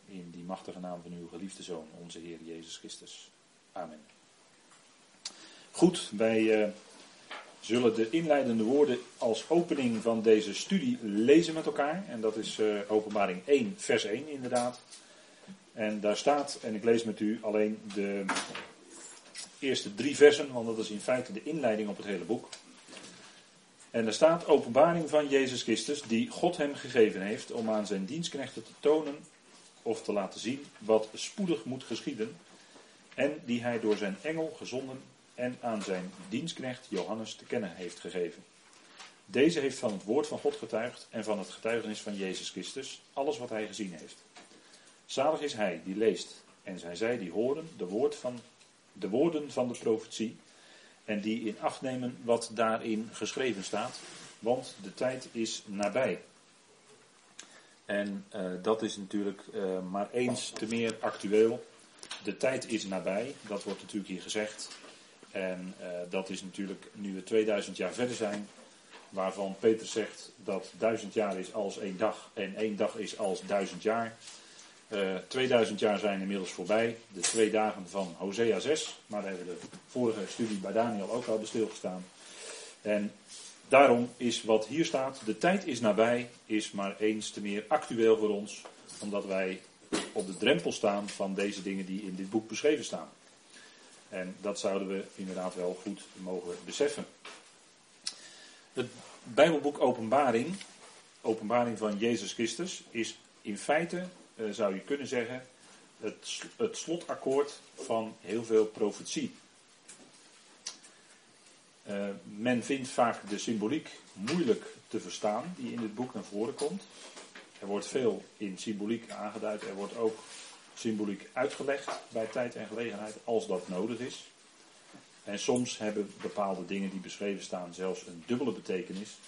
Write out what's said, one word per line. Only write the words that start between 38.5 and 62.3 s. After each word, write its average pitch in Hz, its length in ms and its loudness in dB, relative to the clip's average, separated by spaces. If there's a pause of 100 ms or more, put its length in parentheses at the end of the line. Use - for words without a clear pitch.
Deze 147 340 6
heeft 135 180 0
van 117 140 0
het 92 120 -6
woord 117 240 2
van 123 120 -6
God 143 160 0
getuigd 117 540 -4
en 113 140 -6
van 104 160 0
het 92 100 -8
getuigenis 110 520 -2
van 104 140 -6
Jezus 92 340 -4
Christus, - 520 -10 (120)
alles 139 240 -2
wat 123 120 -8
hij 107 180 -4
gezien 95 260 -8
heeft. - 240 -16 (880)
Zalig - 360 2
is 147 120 -2
hij 95 320 0
die 95 100 -4
leest 104 480 2 (200)
en 92 160 -10
zijn 85 180 -8
zij 113 200 0
die 90 140 -6
horen 135 460 0
de 98 80 -4
woord 120 300 0
van, 123 240 -6 (540)
de 101 160 -6
woorden 147 420 2
van 123 160 0
de 117 120 -6
profetie 113 580 -2 (680)
en 104 160 -2
die 110 260 -2
in 107 120 -4
acht - 220 -4
nemen 127 420 -4
wat 117 300 2
daarin 110 580 0
geschreven 110 520 -2
staat, 107 360 -4 (400)
want 127 440 -2
de 95 100 -10
tijd 131 380 -4
is 113 340 -4
nabij." 101 560 0 (1600)
En, 101 440 -2
eh, 92 220 -4 (100)
dat 110 200 2
is 104 160 -2
natuurlijk, 101 440 -4 (120)
eh, 92 260 0 (120)
maar 101 200 -2
eens 123 380 0
te - 160 -8
meer 113 340 -2
actueel. 110 640 4 (580)
De 101 140 -4